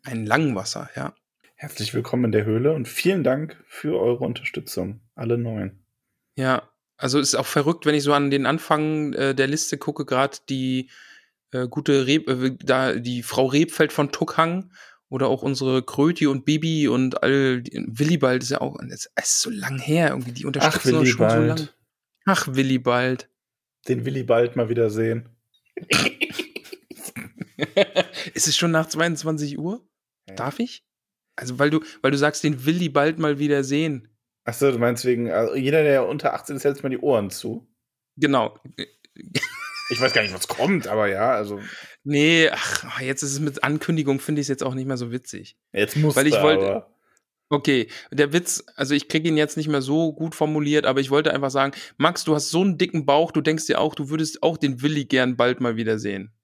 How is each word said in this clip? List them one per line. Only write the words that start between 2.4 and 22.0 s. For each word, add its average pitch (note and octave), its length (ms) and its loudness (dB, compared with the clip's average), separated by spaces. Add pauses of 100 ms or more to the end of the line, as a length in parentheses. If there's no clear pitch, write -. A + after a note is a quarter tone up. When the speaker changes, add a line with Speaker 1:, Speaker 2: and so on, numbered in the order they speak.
Speaker 2:
Höhle A#2 280 2
und C#3 140 -4
vielen F#3 360 0
Dank C#3 440 0
für - 320 -4
eure A#2+ 240 2
Unterstützung, - 760 -6 (120)
alle A#2 240 -2
neun. A2+ 460 -6 (520)
Speaker 1:
Ja, C3 340 -2 (280)
also C3+ 220 2
ist - 160 2
auch C3+ 100 0
verrückt, D#3 400 0
wenn D3+ 100 4
ich D3 80 2
so C#3+ 100 2
an C#3+ 180 2
den C#3 160 2
Anfang, D3+ 680 0
äh, C#3 220 0
der C3+ 120 2
Liste C#3+ 300 -4
gucke, - 280 -6
grad C3+ 440 -2
die, C3 400 -2 (600)
äh, B2+ 160 -4
gute C3+ 400 2
Reb-, D3+ 200 2
äh, C3 300 -2
da C3 380 2
die B2 260 -4
Frau C3 240 0
Rebfeld D3+ 480 2
von C#3+ 180 0
Tuckhang E3 600 -2 (360)
oder C3+ 200 -2
auch B2 160 0
unsere C3 400 0
Kröti D#3 420 2
und C3+ 200 0
Bibi D#3 420 2
und B2+ 360 2
all C3+ 380 2
die, - 260 -8
Willibald C3 560 2
ist B2 60 -6
ja C3 100 -2
auch, C3+ 160 -4 (140)
das - 260 -12
ist - 260 0
so A#3 100 -4
lang F3 260 -6
her D3+ 320 0
irgendwie, C3 220 -6
die C3+ 140 -12
unterstützen C#3+ 500 2
Speaker 2:
Ach, D#3+ 60 2
Speaker 1:
uns C3 80 6
schon A#2 200 4
so A2+ 80 4
Speaker 2:
Willibald. D#3 220 2
Speaker 1:
lang. D3+ 100 -8 (560)